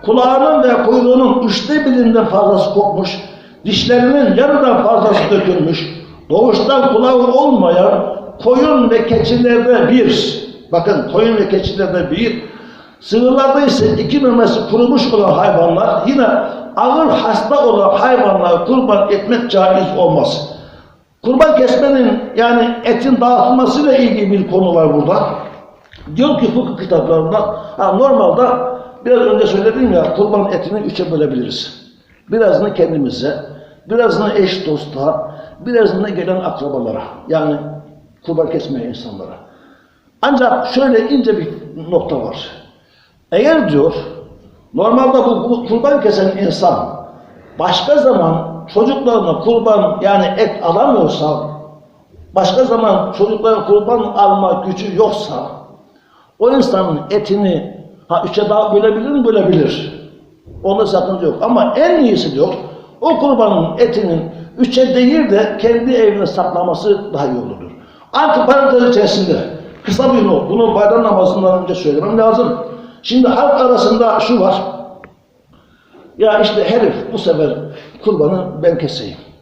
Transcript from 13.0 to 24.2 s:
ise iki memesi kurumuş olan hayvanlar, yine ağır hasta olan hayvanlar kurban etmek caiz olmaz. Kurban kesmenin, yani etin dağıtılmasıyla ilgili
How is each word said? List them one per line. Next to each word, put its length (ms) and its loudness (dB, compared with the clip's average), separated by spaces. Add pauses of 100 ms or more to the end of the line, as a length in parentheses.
ise 420 0
iki 160 -2
memesi 520 2
kurumuş 420 2
olan 200 2
hayvanlar, 720 0
yine 200 2 (480)
ağır 320 2
hasta 600 0
olan 300 2
hayvanlar 680 2
kurban 460 0
etmek 400 -2
caiz 460 2
olmaz. 500 0 (760)
Kurban 320 4
kesmenin, 640 2 (160)
yani 480 2
etin 380 0
dağıtılmasıyla 760 2
ilgili 340 2